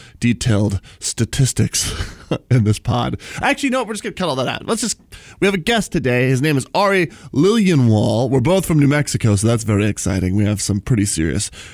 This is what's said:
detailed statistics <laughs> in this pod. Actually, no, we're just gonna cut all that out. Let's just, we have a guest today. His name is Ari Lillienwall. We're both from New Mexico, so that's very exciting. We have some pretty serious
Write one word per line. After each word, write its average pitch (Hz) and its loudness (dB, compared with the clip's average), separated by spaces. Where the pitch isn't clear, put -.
detailed 107 0
statistics - -2
<laughs> - -4
in 123 4
this 104 2
pod. 120 -4
Actually, 277 -2
no, 254 0
we're 214 -8
just 202 -12
gonna 208 -8
cut 180 -4
all 131 -2
that 127 -2
out. 117 -8
Let's 220 -2
just, - -6
we 185 2
have 202 2
a - 0
guest 220 -2
today. 127 0
His 131 2
name 147 2
is 127 -4
Ari 190 2
Lillienwall. 131 2
We're 127 2
both 180 2
from 165 2
New 143 4
Mexico, 135 0
so 101 0
that's 117 0
very 107 0
exciting. 92 -2
We 104 2
have 101 -2
some 101 -2
pretty 107 0
serious 82 -4